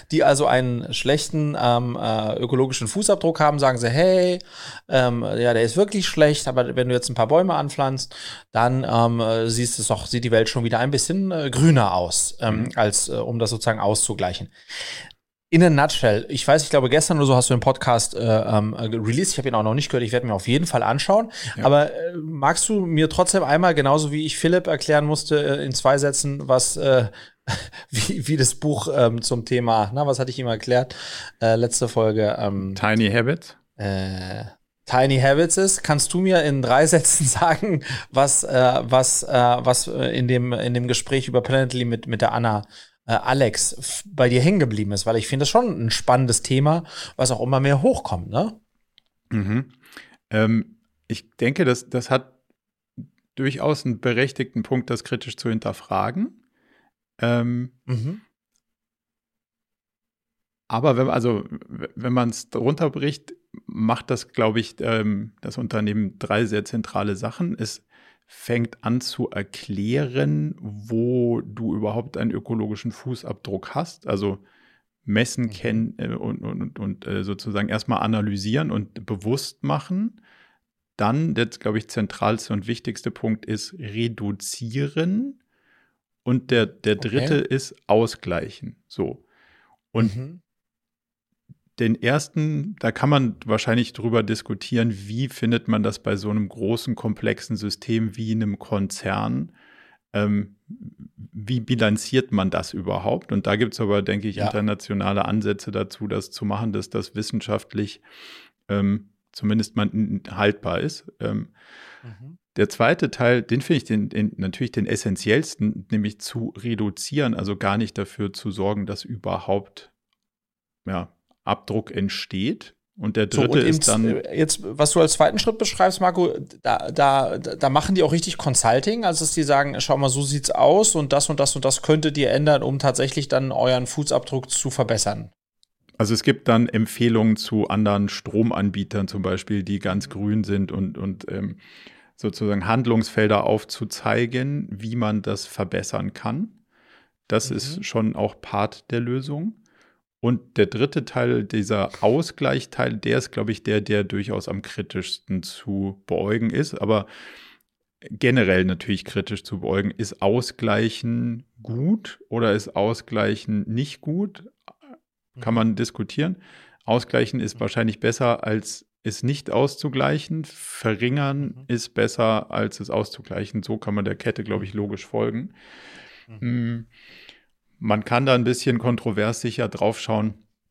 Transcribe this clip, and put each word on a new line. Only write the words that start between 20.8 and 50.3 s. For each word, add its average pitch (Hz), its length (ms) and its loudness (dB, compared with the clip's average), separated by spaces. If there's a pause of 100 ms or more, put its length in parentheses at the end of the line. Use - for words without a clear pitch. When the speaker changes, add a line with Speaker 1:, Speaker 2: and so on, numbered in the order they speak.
Speaker 1:
anschauen. 196 480 2 (280)
Speaker 2:
Ja. - 80 0
Speaker 1:
Aber, 147 260 6
äh, 170 240 -6
magst 156 540 0
du 202 160 2
mir 156 240 4
trotzdem 180 340 2
einmal, 160 300 4
genauso 143 380 4
wie 151 120 -2
ich 151 140 -4
Philipp 175 280 2
erklären 151 380 2
musste, 147 540 2
äh, 147 80 -4
in 131 80 -2
zwei 139 240 4
Sätzen, 139 500 0
was, 127 300 4
äh, 131 300 4 (380)
<laughs> - 440 -8
wie, 147 380 -2
wie 156 80 2
das 131 180 2
Buch, 147 400 -2
ähm, 117 280 4
zum 120 220 -2
Thema, 113 500 2
na, 143 120 0
was 135 120 2
hatte 131 120 -4
ich 123 80 -10
ihm 131 80 -4
erklärt? 123 480 0 (460)
Äh, 113 160 4
letzte 117 320 2
Folge, 110 500 2
ähm, 98 360 -2
Speaker 2:
Tiny 107 360 2
Habits? 117 460 0 (200)
Speaker 1:
äh, 95 680 -6 (420)
Tiny 131 340 4
Habits 143 360 4
ist. 190 260 2
Kannst - 320 0
du 175 60 0
mir 185 220 4
in 139 200 2
drei 127 240 6
<laughs> - 0 -
Sätzen 156 400 4
sagen, 165 560 2 (280)
was, 135 340 4
äh, 127 380 4
was, 127 400 4
äh, - 100 -6
was, 123 560 4
äh, 120 280 -2
in 127 120 2
dem, 123 240 2
in 120 220 -2
dem 123 140 0
Gespräch 135 400 -2
über 123 140 2
Planetly 127 420 0
mit, 117 220 -4
mit 113 140 -4
der 117 120 4
Anna, 113 300 0 (440)
äh, 113 80 -4
Alex 135 580 2
f-, - 340 -8
bei 131 220 2
dir 123 120 4
hängen 180 200 4
geblieben 107 320 0
ist? 98 140 -2
Weil 113 100 4
ich 110 120 -2
finde 135 140 0
das 147 60 0
schon 220 380 2
ein 113 40 -2
spannendes 127 520 2
Thema, 151 420 2 (320)
was 127 140 2
auch 113 100 -2
immer 131 200 2
mehr 139 220 4
hochkommt, 107 480 0
ne? 180 300 -2 (680)
Speaker 2:
Mhm. 107 420 -2 (580)